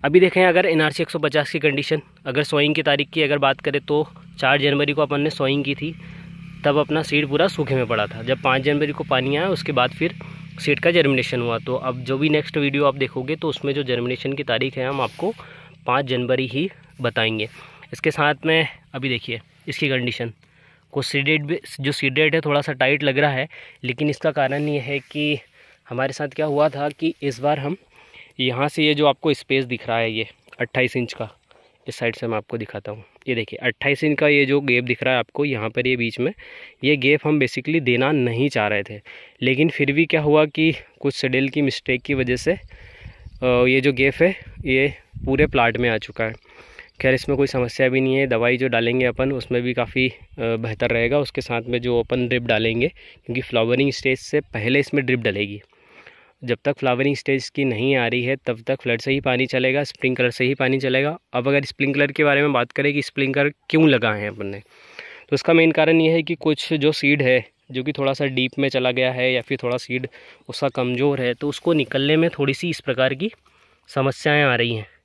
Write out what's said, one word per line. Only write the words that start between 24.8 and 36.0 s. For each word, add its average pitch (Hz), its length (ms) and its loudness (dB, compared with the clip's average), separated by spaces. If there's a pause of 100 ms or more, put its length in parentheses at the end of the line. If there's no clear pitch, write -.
कि 147 400 -4 (500)
हमारे 131 240 -2
साथ 147 160 -6
क्या 156 180 -2
हुआ 147 220 2
था 143 220 -4
कि 160 320 -4
इस 127 180 -4
बार 147 180 0
हम 147 180 -4 (640)
यहाँ 127 280 0
से 156 160 0
ये 151 100 4
जो 147 120 2
आपको 143 280 2
स्पेस 135 300 -2
दिख 120 240 -8
रहा 117 100 0
है 113 140 -2
ये 110 140 -4 (340)
अट्ठाईस 127 360 0
इंच 120 160 -4
का, - 240 -10 (500)
इस 123 100 -10
साइड 117 200 -2
से 120 100 -8
मैं 113 100 -2
आपको 110 220 -6
दिखाता 104 340 -10
हूँ, 107 120 -16 (240)
ये 127 60 -2
देखिए 113 240 -6
अट्ठाईस 135 460 -2
इंच 151 140 2
का 151 100 4
ये 143 180 6
जो 139 140 2
गैप 123 240 0
दिख 120 180 -4
रहा 127 120 2
है 123 40 2
आपको 143 260 -4
यहाँ 113 260 -4
पर, 127 160 -2
ये 127 100 2
बीच 117 240 -4